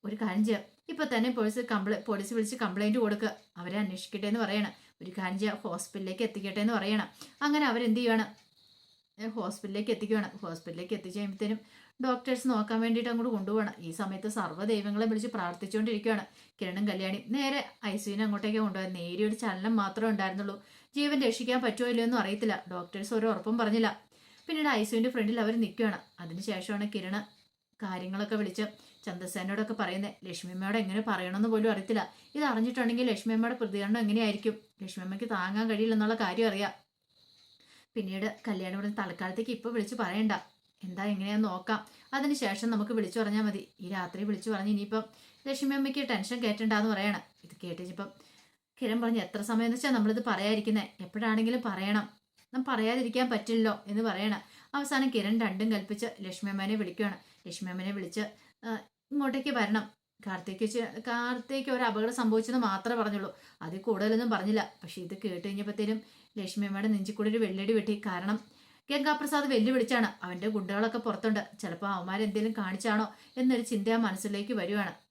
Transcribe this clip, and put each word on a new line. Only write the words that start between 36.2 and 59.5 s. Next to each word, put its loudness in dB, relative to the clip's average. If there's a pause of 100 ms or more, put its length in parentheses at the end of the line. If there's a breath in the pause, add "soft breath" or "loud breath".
അറിയാം. 0 (1200 soft breath)
പിന്നീട് -2 (140)
കല്യാണി -4
പറഞ്ഞ്, -2
"തൽക്കാലത്തേക്ക് -4
ഇപ്പൊ -4
വിളിച്ച് -2
പറയണ്ട, 2 (480)
എന്താ -6
എങ്ങനെയാന്ന് 2
നോക്കാം, -2 (340 loud breath)
അതിനുശേഷം 0
നമുക്ക് 0
വിളിച്ചു 0
പറഞ്ഞാൽ 2
മതി. 0 (180)
ഈ -10
രാത്രി -4
വിളിച്ചു -2
പറഞ്ഞ് 0
ഇനിയിപ്പം 0 (420 loud breath)
ലക്ഷ്മിയമ്മയ്ക്ക് 0
ടെൻഷൻ -2
കയറ്റണ്ടെന്ന്" 2
പറയണം. 0 (220)
ഇത് -20
കേട്ട് -8
കഴിഞ്ഞപ്പം -8 (680 soft breath)
കിരൺ 0
പറഞ്ഞു, 2
"എത്ര -4
സമയം 2
എന്ന് 0
വെച്ചാൽ 2
നമ്മളിത് 4
പറയാതിരിക്കുന്നേ? 2 (160)
എപ്പോഴാണെങ്കിലും 0
പറയണം, 0 (480 soft breath)
നാം 0
പറയാതിരിക്കാൻ 2
പറ്റില്ലല്ലോ" 2 (120)
എന്ന് 0
പറയണം. 0 (320 loud breath)
അവസാനം 2
കിരൺ 2
രണ്ടും 0
കൽപ്പിച്ച് -2 (120)
ലക്ഷ്മിയമ്മേനെ -2
വിളിക്കുകയാണ്. -2 (240 soft breath)
ലക്ഷ്മിയമ്മേനെ -6
വിളിച്ച്, -4 (400 soft breath)
"ആ, -6 (380)
ഇങ്ങോട്ടേക്ക് 0